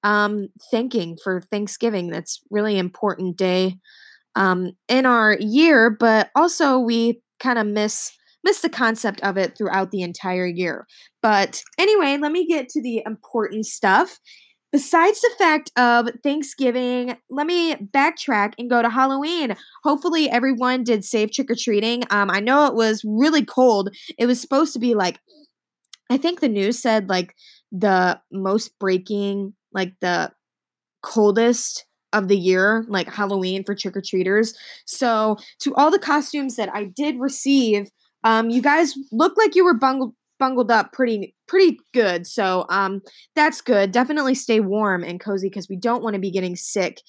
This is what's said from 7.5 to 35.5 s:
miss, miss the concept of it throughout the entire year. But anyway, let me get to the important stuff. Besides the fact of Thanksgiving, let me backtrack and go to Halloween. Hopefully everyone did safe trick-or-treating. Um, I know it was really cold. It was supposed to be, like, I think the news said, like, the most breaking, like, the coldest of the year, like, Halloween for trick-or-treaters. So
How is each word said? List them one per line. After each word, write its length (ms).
miss, 480
miss 180
the 80
concept 540
of 160
it 180
throughout 340
the 120
entire 440
year. 400
But 400
anyway, 400
let 140
me 140
get 240
to 120
the 240
important 600
stuff. 520
Besides 520
the 160
fact 400
of 320
Thanksgiving, 920
let 160
me 300
backtrack 840
and 100
go 140
to 80
Halloween. 640
Hopefully 440
everyone 560
did 200
safe 260
trick-or-treating. 800
Um, 180
I 120
know 260
it 80
was 300
really 420
cold. 480
It 80
was 140
supposed 340
to 60
be, 160
like, 240
I 80
think 220
the 80
news 300
said, 300
like, 260
the 480
most 480
breaking, 720
like, 280
the 320
coldest 840
of 160
the 80
year, 520
like, 200
Halloween 560
for 120
trick-or-treaters. 800
So 520